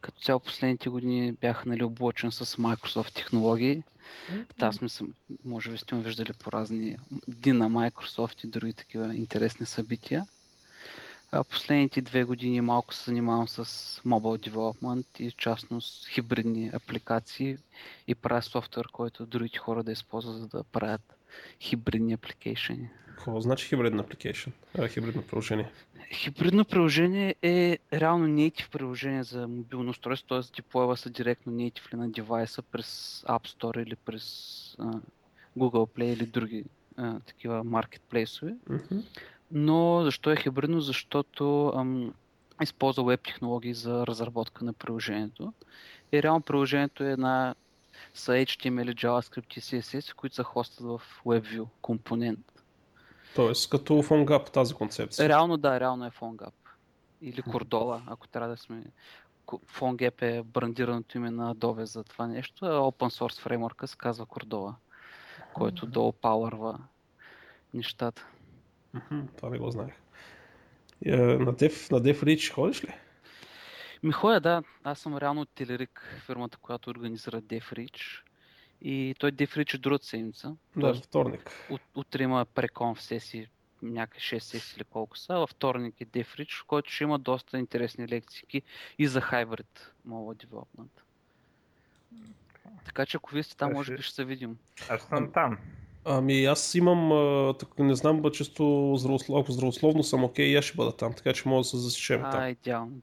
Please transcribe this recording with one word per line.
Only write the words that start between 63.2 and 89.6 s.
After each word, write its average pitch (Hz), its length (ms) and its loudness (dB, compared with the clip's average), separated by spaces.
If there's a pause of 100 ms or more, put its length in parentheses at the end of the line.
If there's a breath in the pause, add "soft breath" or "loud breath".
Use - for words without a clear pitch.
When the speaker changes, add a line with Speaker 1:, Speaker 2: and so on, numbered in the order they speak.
Speaker 1:
фреймворка 117 460 -4
се - 100 -14
казва 117 280 -4
Cordova, 107 480 -8 (800 loud breath)
който - 320 -2
Speaker 3:
Мгм. 117 80 -10
Speaker 1:
долу 117 180 4
пауърва 110 680 0 (920 loud breath)
нещата. 120 520 -4 (680 soft breath)
Speaker 3:
Мгм, - 260 -6 (180)
това 120 120 -8
не 123 80 -6
го 120 140 -4
знаех. 117 220 -8 (1120 loud breath)
Е, 151 120 4
на 123 360 6
Dev, - 380 2
на 127 100 6
Dev 143 220 4
Reach 156 300 4
ходиш 180 300 0
ли? - 100 -12 (1080 loud breath)
Speaker 1:
Ми 156 80 2
ходя, 208 280 6
да. 165 240 4 (200 soft breath)
Аз 143 160 -6
съм 147 180 -6
реално 143 240 0
от 143 140 -8
Telerik, 123 440 -6 (260)
фирмата, 120 320 -8
която 120 320 -10
организира 117 520 -8
Dev 113 220 -8 (100)
Reach. - 480 -12 (600 soft breath)
И 135 380 -2
той 143 120 4
Dev 143 260 0
Reach 151 160 0
е 139 40 -2
другата 135 280 0
седмица. 113 500 -8 (200)
Speaker 3:
Да, 147 60 0
Speaker 1:
Тоест, 127 240 2
Speaker 3:
вторник. - 460 -2 (200)
Speaker 1:
ут-, 139 100 -8 (140)
утре 135 280 -4
има 127 220 2
преконф 120 560 -2
сесии, 113 460 -8 (340)
някакви 117 400 -8
шест - 260 -6
сесии - 300 -12
или 107 60 -10
колко - 340 -8
са. - 160 -6
Във 170 160 0
вторник 123 520 -2
е 123 40 -10
Dev 117 200 -4 (140)
Reach, - 220 -10
в - 40 -18
който 147 260 0
ще - 120 -2
има 147 160 2
доста 131 400 -2
интересни 120 480 -4
лекции - 540 -6 (380 loud breath)
и 147 80 4
за 131 140 2
hybrid 113 580 -2 (280)